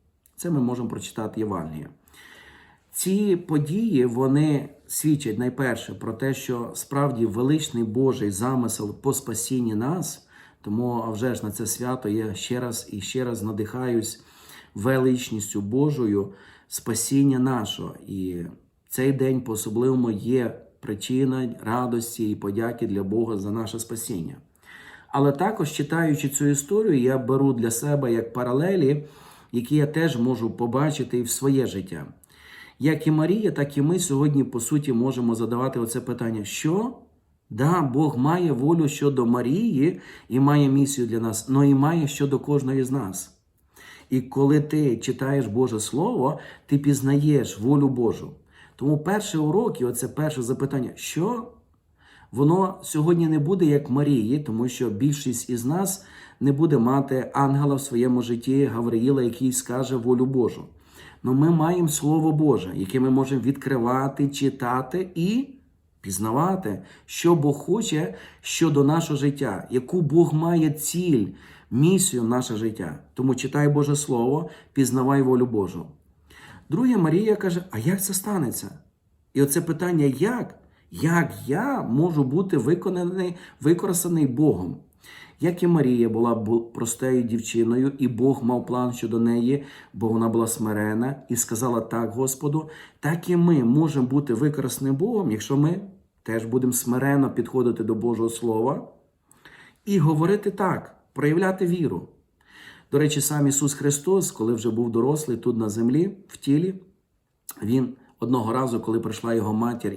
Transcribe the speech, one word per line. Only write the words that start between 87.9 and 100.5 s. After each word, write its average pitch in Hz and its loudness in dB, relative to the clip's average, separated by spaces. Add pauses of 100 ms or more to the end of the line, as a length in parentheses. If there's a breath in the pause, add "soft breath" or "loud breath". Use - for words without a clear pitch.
і 123 2
Бог 123 2
мав 120 0
план 123 -2
щодо 117 -2
неї, 120 2 (280 loud breath)
бо 110 -2
вона 113 2
була 113 2
смирена, 107 -2
і 120 -2
сказала 120 -2
так 113 -4
Господу, 143 -2 (320 loud breath)
так 170 -2
і 175 4
ми 170 6
можемо 143 4
бути 135 0
використані 135 -2
Богом, 180 0
якщо 107 -2
ми 165 2 (420)
теж 113 -4
будемо 123 0
смирено 135 2
підходити 120 0
до 110 0
Божого 113 0
Слова 113 -2 (960 loud breath)
і 202 2
говорити 170 2